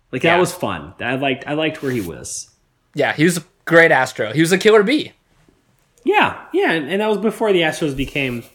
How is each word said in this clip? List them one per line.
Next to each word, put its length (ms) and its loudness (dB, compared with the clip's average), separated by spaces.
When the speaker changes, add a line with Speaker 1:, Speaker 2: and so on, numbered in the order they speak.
Speaker 1:
Like, 100 -6
that 140 2
Speaker 2:
Yeah. 40 2
Speaker 1:
was 140 2
fun. 460 -6
I 160 -4
liked, 320 -4
I 60 -6
liked 280 -4
where 100 -4
he 100 -2
was. 500 -12
Speaker 2:
Yeah, 200 0
he 100 0
was 140 2
a 60 -8
great 260 6
Astro. 400 0
He 100 0
was 100 2
a 80 2
killer 240 6
bee. 300 -2
Speaker 1:
Yeah, 340 2
yeah, 180 2
and, 180 -4
and 120 -2
that 80 0
was 80 0
before 340 -2
the 100 2
Astros 340 -2
became, 480 -6